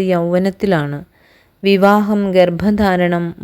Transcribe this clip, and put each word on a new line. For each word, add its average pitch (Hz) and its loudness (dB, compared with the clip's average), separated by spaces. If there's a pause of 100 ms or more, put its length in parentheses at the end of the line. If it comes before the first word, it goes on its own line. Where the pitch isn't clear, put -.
(120)
യൗവനത്തിലാണ്. 175 -2 (680)
വിവാഹം, 202 2 (140)
ഗർഭധാരണം, 180 0 (180)